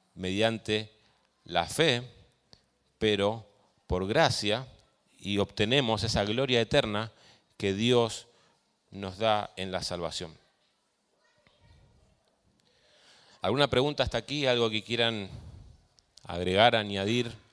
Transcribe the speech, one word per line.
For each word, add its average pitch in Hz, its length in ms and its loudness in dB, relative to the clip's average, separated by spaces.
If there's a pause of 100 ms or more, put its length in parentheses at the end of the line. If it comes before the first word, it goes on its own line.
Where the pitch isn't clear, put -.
(140)
mediante 107 760 -2 (520)
la 85 200 0
fe, 127 380 2 (960)
pero 107 480 0 (400)
por 92 200 -2
gracia, 120 640 0 (500)
y 98 200 -4
obtenemos 110 680 0
esa 110 200 0
gloria 120 360 0
eterna 110 500 -2 (460)
que 98 160 -2
Dios 117 540 0 (640)
nos 98 260 -10
da 107 400 0
en 95 160 -8
la 90 100 -4
salvación. 85 540 -8 (3000)
¿Alguna 131 280 2
pregunta 139 340 2
hasta 120 160 -2
aquí? 139 260 -6
¿Algo 120 240 4
que 107 160 -4
quieran 113 460 -2 (960)
agregar, 92 520 4
añadir? 107 580 -2 (180)